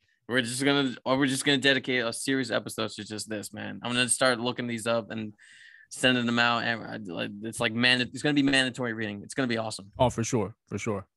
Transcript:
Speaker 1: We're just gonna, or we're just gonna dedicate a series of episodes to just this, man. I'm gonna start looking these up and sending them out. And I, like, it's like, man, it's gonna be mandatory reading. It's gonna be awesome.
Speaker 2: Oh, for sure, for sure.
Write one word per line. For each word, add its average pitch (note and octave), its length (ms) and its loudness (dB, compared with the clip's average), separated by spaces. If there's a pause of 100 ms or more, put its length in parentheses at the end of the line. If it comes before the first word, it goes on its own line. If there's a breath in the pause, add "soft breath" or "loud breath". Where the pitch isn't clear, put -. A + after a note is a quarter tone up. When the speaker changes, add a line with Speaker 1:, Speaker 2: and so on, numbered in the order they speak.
(300)
Speaker 1:
We're B2 120 2
just B2+ 220 -2
gonna, C#3 320 4 (100)
or C3 120 2
we're C#3+ 100 4
just C3 180 -2
gonna C#3+ 120 4
dedicate C3 480 2
a A#2 80 -2
series C3+ 380 -2
of A2+ 60 0
episodes A2 380 -4
to G#2+ 100 -10
just G#2+ 240 -8
this, G#2 240 -8
man. G#2 280 -10
I'm A#2+ 120 -4
gonna B2 160 2
start B2 300 4
looking B2 280 -2
these A2+ 180 -6
up A#2 240 0
and A2 240 -6 (560 soft breath)
sending B2+ 360 2
them A#2+ 120 2
out. A#2 260 4
And A2+ 200 -2
I, A2+ 140 -8 (140)
like, A2+ 200 -6 (120)
it's A2+ 160 -6
like, A#2 140 0
man, B2 280 4
it's A#2+ 200 -6
gonna D3+ 120 2
be C#3+ 100 4
mandatory C3 500 2
reading. G#2 300 -4
It's - 100 -14
gonna C3+ 140 0
be A#2 100 0
awesome. A2 400 -6
Speaker 2:
Oh, B2 120 4
for A#2 140 -2
sure, A2 300 0 (140)
for G#2+ 100 -6
sure. G2+ 400 -4